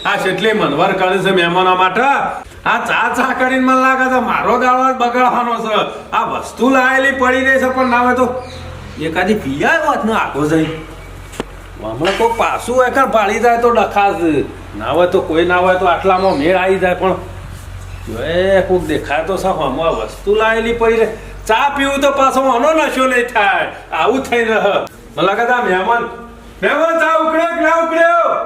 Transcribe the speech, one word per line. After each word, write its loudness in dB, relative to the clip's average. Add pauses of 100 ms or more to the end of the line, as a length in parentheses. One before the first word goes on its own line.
આ 0
કેટલી 0
મનવર 2
કરે 0
છે 0
મહેમાનો 2
માટે. 2
આ -2
ચા -2
ચા 0
કરીને 0
મને 4
લાગે 2
છે 2
મારો 0
દાડો 2
જ -4
બગાડવાનો 0
છે. -2 (420)
આ 0
વસ્તુ -2
લાયેલી 2
પડી 2
રહી 4
છે, 0
પણ 0
ના 2
હોય 2
તો 0 (580)
એકાદી 0
પિયાય 0
વાત -2
ને 0
આગો -2
જઈ. 2
હમણાં -8
કોઈ 2
પાછું 0
એકર 2
ભાળી 2
જાય 4
તો 4
ડખાશ. 2 (600)
ના -8
હોય 2
તો 2
કોઈ 0
ના 2
હોય 4
તો 0
આટલામાં 2
મેળ 2
આવી 2
જાય, 0
પણ 0 (1040)
એ 2
કોક 0
દેખાય -2
તો -2
સાવ -2
આમાં -2
વસ્તુ -2
લાયેલી 2
પડી 2
રહે. 4 (400)
ચા 2
પીવું 0
તો 2
પાછો 2
આનો 2
નશો 0
નહીં 0
થાય. 0 (240)
આવું 2
થઈ -2
રહે. 0 (560)
મને -2
લાગે 0
છે 0
આ 0
મહેમાન, 0 (600)
મહેમાન 0
ચા 2
ઉકળ્યો 0
કે -4
ના 2
ઉકળ્યો? 2 (120)